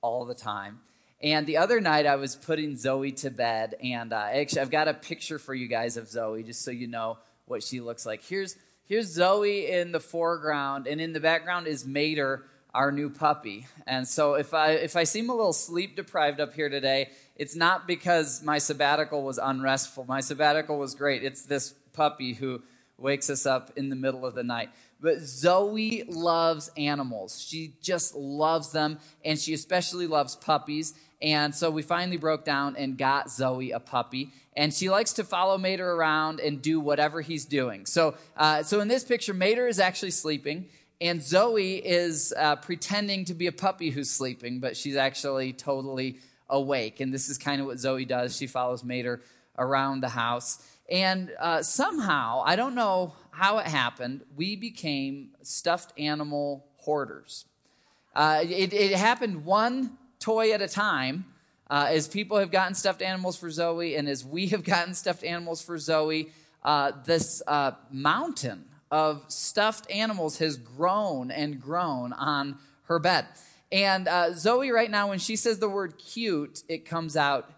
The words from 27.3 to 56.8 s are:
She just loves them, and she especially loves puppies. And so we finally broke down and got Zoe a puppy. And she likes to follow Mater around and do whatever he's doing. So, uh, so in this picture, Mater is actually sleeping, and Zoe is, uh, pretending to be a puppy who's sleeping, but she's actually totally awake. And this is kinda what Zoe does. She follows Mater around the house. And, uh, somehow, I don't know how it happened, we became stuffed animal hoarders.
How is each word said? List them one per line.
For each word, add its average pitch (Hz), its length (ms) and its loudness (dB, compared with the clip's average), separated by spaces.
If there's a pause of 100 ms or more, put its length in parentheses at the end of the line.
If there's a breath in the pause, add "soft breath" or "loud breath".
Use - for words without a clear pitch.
She 160 400 -10
just 175 340 -2
loves 147 580 0
them, 156 260 0 (260 loud breath)
and 156 140 0
she 156 160 -2
especially 180 520 -2
loves 147 300 0
puppies. 151 560 -2 (300 loud breath)
And 151 320 2
so 165 160 2
we 156 100 -2
finally 175 380 -2
broke 156 260 0
down 139 320 0
and 135 220 -6
got 135 320 2
Zoe 127 400 -2
a 110 100 -4
puppy. 131 520 -4 (220 loud breath)
And 147 200 0
she 185 160 0
likes 214 240 2
to 208 100 -2
follow 190 320 2
Mater 185 340 -2
around 156 500 2
and 147 200 -2
do 156 180 2
whatever 147 440 2
he's 147 240 -6
doing. 123 400 -2
So, - 300 2 (200 loud breath)
uh, 156 260 4
so 208 180 2
in 208 80 -2
this 254 140 2
picture, 226 300 -2
Mater 208 340 2
is 208 140 2
actually 185 300 2
sleeping, 156 580 -2 (320 soft breath)
and 170 220 0
Zoe 190 540 4
is, 175 600 2
uh, 147 200 4
pretending 196 680 -4
to 175 100 -6
be 170 120 -2
a 170 60 0
puppy 190 360 -2
who's 135 220 -4
sleeping, 123 500 -4
but 127 160 -4
she's 139 200 -4
actually 135 580 0
totally 131 640 -4 (320 loud breath)
awake. 135 500 0
And 131 140 -2
this 135 140 -2
is 135 100 -4
kinda 139 260 -2
what 131 140 -6
Zoe 131 260 0
does. 123 320 -2
She 135 100 -6
follows 127 380 -4
Mater 123 380 -4 (340 soft breath)
around 135 440 0
the 127 100 -2
house. 120 480 -2 (320 loud breath)
And, 185 480 0
uh, 165 240 0
somehow, 156 840 0
I 175 120 4
don't 247 180 -2
know 185 400 0 (160)
how 196 280 2
it 202 80 -2
happened, 131 560 -2 (140)
we 190 200 -4
became 143 760 -6 (120)
stuffed - 560 -2
animal 147 680 -4 (120)
hoarders. - 680 -6 (680 soft breath)